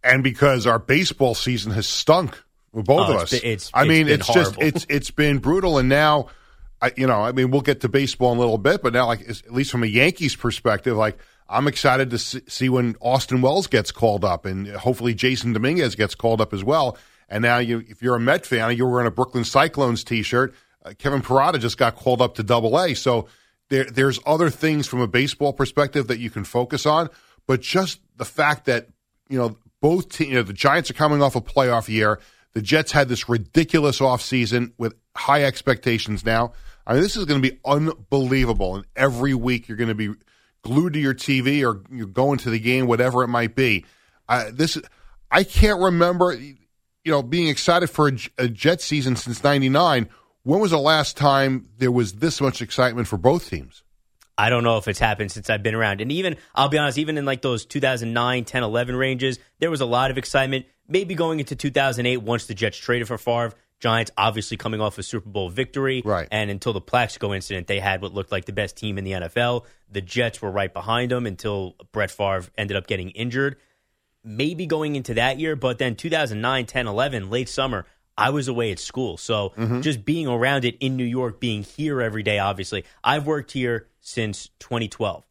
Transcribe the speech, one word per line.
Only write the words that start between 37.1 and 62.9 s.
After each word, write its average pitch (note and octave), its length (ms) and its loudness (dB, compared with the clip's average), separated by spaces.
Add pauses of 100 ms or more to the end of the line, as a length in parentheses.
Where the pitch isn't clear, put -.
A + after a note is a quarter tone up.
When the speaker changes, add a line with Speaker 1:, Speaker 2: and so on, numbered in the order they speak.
Speaker 1:
is G3 80 -4
gonna C#3+ 160 2
be C3 240 0
unbelievable. B2+ 1080 0
And G2+ 100 -10 (100)
every C3 380 0
week A#2+ 340 -2
you're G#2+ 100 -10
gonna A2+ 180 -2
be G#2+ 160 -4 (500)
glued D3 320 0
to D3+ 60 -2
your C3+ 140 0
T C3+ 280 0
V C#3 240 2
or G#2+ 160 -2 (100)
you're A#2 140 -10
going C3 340 0
to B2 100 -4
the A2+ 100 0
game, B2 280 0
whatever B2 360 2
it A#2+ 40 0
might A#2 280 0
be. A#2 300 2 (440)
Uh, A#2+ 220 0
this, D#3 260 -2 (520)
I F#3 140 4
can't G3+ 380 4
remember, F3 520 4
you C3+ 220 -12 (500)
know, D3+ 160 2
being D#3 280 0
excited E3+ 380 2
for D3+ 200 2
a C3+ 60 4
J-, - 240 -8
a B2+ 100 0
Jet D3 340 0
season C3 340 -2
since - 280 -8
ninety-nine. C#3 640 4 (360)
When D#3 160 2
was G3+ 120 2
the D#3+ 60 2
last D3+ 400 2
time C3+ 500 2 (100)
there B2+ 140 2
was A#2 220 2
this D3 260 -2
much C3+ 220 -2
excitement A#2+ 460 0
for G#2 100 -4
both C#3 320 2
teams? C#2 340 -12 (540)
Speaker 2:
I A2+ 120 2
don't A#2+ 140 2
know A#2 140 4
if G#2+ 100 -4
it's G#2 120 -4
happened G#2 320 -2
since G#2+ 180 -10
I've G#2+ 140 -2
been A2 120 -2
around. G#2 260 -2
And B2 100 -6
even, E3+ 260 -4 (180)
I'll C#3 120 2
be D3 100 0
honest, C#3+ 200 0
even D#3 200 -2
in, C#3+ 80 -6
like, C3+ 160 -2
those B2 240 -2
two - 140 -6
thousand A#2+ 340 -2
nine, A#2+ 320 0
ten, B2+ 180 -4
eleven A#2+ 320 -2
ranges, C3 440 -2 (200)
there E3 100 -2
was D3 120 -4
a B2+ 40 0
lot B2 260 0
of B2+ 60 -6
excitement. C3+ 480 -2 (220)
Maybe F3+ 280 -2
going D#3+ 240 -2
into C#3 160 -8
two C#3 160 -6
thousand B2 360 0
eight, B2+ 100 0
once A2+ 280 -4
the A2+ 80 -10
Jets G#2 240 -4
traded A#2+ 300 -2